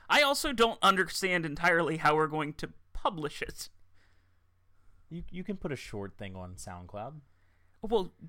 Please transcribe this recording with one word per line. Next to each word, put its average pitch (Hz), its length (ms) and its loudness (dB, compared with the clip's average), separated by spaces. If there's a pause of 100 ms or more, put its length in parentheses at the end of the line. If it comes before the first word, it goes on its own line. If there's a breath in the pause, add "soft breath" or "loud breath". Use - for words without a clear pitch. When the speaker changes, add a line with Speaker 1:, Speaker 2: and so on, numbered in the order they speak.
Speaker 1:
I 277 140 6
also 285 280 0
don't 233 300 4
understand 185 640 4
entirely 165 500 2
how 156 220 6
we're 156 100 4
going 151 280 -2
to - 180 -10 (180)
publish 156 500 -4
it. - 280 -10 (1400)
Speaker 2:
You, 165 220 -10
you 180 140 -8
can 208 100 -4
put 185 160 -6
a 131 60 -4
short 98 400 -8
thing 95 180 -10
on 92 200 -10
SoundCloud. 101 680 -12 (600)
Speaker 1:
Well, 208 300 0 (180)